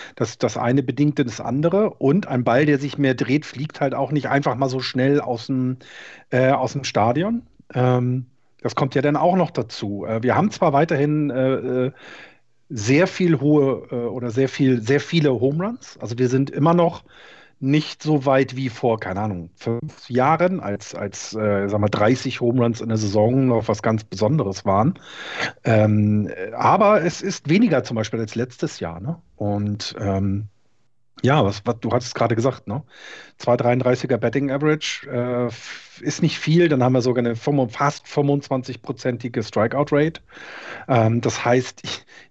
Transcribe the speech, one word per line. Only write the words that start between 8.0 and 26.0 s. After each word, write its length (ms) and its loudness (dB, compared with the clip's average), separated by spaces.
das 120 -4
kommt 200 0
ja 60 0
dann 160 2
auch 200 2
noch 140 2
dazu. 540 -6
Äh, 180 -4
wir 140 4
haben 140 2
zwar 240 2
weiterhin, 560 2
äh, 240 0
äh, 60 -4
sehr 380 2
viel 340 0
hohe, 500 2
äh, 40 -8
oder 360 -6
sehr 200 2
viel, 320 2
sehr 180 2
viele 300 2
Home 240 0
Runs. 340 -10
Also 200 -8
wir 100 2
sind 220 0
immer 240 4
noch 280 2
nicht 440 0
so 240 0
weit 300 2
wie 120 -2
vor, 320 -2
keine 200 -6
Ahnung, 340 -6
fünf 560 -8
Jahren, 500 2
als, 340 -8
als, 380 -10
äh, 360 0
sag 120 -2
mal, 80 2
dreißig 540 0
Home 200 2
Runs 200 0
in 80 -6
der 80 0
Saison 480 2
noch 200 2
was 140 0
ganz 240 0
Besonderes 600 -2
waren. 320 2
Ähm, 680 4